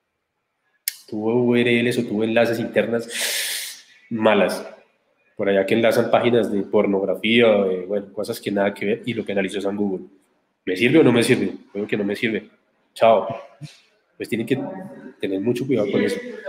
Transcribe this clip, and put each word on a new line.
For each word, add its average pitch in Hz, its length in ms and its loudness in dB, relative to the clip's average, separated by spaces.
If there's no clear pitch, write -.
Tuvo 110 360 -2
U 120 100 2
R 120 280 2
Ls 123 160 0
o 117 60 -2
tuvo 104 200 -2
enlaces 113 340 2
internas - 1300 -4
malas. 110 560 2
Por 101 120 -2
allá 98 160 4
que - 100 0
enlazan 113 360 2
páginas 117 400 2
de 101 120 -2
pornografía, 101 840 2
de, 95 400 2
bueno, 101 260 -6
cosas 107 280 -8
que - 100 -6
nada 101 240 0
que - 120 -8
ver, 110 200 -2
y 120 80 -4
lo 107 100 -4
penalizó 98 360 -4
San 98 160 -4
Google. 98 300 -4
¿Me 92 100 -2
sirve 123 240 4
o 147 40 6
no 127 80 6
me 117 100 4
sirve? 104 300 0
Creo 101 140 -6
que 117 100 -4
no 104 80 -2
me 101 120 -4
sirve. 107 320 -4
Chao". 113 340 4
Pues 101 140 -10
tienen 113 160 -4
que 135 120 0
tener 98 200 -2
mucho 123 260 -2
cuidado 110 240 0
con - 120 0
eso. - 160 -2